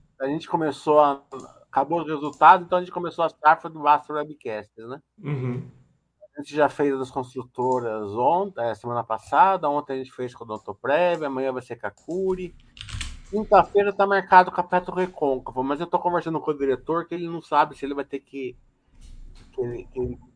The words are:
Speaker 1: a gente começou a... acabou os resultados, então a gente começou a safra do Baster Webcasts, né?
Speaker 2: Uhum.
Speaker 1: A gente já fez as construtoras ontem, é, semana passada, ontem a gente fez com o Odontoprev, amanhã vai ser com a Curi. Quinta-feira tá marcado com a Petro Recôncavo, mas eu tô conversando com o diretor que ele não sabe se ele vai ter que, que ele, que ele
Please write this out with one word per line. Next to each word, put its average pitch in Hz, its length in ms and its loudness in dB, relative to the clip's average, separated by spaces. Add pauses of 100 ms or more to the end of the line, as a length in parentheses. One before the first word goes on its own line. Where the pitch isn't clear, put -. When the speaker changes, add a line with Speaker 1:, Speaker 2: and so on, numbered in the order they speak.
(220)
Speaker 1:
a 135 60 -2
gente 156 200 -4
começou 151 520 2
a... 143 220 4 (480)
acabou 165 320 0
os 151 60 -8
resultados, 156 580 6
então 180 120 0
a 180 40 2
gente 180 100 -10
começou 170 340 -4
a 156 40 0
safra - 400 2
do 160 120 -14
Baster 147 340 2
Webcasts, 117 720 -10
né? 135 140 -12 (200)
Speaker 2:
Uhum. 127 480 -6 (680)
Speaker 1:
A 147 60 -12
gente 143 140 -10
já 147 140 4
fez 143 240 0
as 131 160 -4
construtoras 123 1040 -4
ontem, 156 520 0
é, 117 120 -2
semana 120 280 -6
passada, 160 640 2
ontem 143 260 -2
a 135 40 -6
gente 131 160 -10
fez 123 220 -8
com - 80 -16
o 117 40 -18
Odontoprev, 147 760 0
amanhã 135 280 -2
vai 127 120 -6
ser 117 140 -10
com 110 100 -8
a 101 40 -6
Curi. 185 640 -6 (760)
Quinta-feira 202 600 4
tá 196 140 2
marcado 190 460 6
com - 100 -4
a - 20 0
Petro 180 300 -2
Recôncavo, 135 720 -2
mas 143 160 -2
eu 170 80 -6
tô 202 100 -2
conversando 170 420 -2
com 156 120 -4
o 147 60 -2
diretor 139 500 -2
que - 80 -8
ele 175 120 -8
não 165 140 -8
sabe 151 340 0
se - 100 -10
ele 139 100 -6
vai 139 100 -6
ter 139 140 -10
que, 131 360 -12 (960)
que - 100 -8
ele, 120 300 -8
que 127 80 -12
ele 123 180 -6 (180)